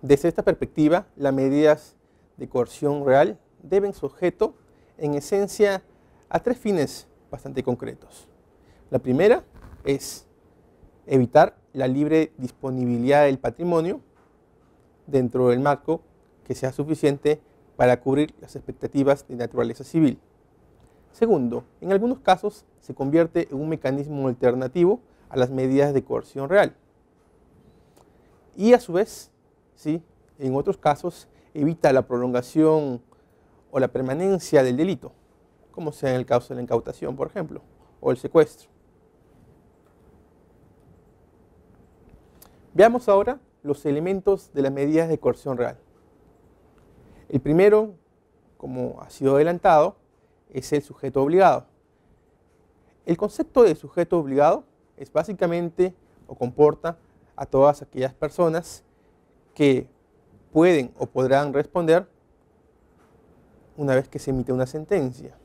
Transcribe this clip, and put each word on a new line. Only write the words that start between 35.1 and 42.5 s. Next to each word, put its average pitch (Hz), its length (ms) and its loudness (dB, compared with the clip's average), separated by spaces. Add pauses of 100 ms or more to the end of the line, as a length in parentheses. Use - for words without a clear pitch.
como 151 200 -10
sea 135 180 -6
en 127 60 0
el 127 100 -4
caso 123 220 0
de 131 80 -10
la 123 60 -10
incautación, 131 540 -6
por 139 120 -6
ejemplo, 165 340 -12 (380)
o 135 100 0
el 127 60 0
secuestro. - 520 0 (4000)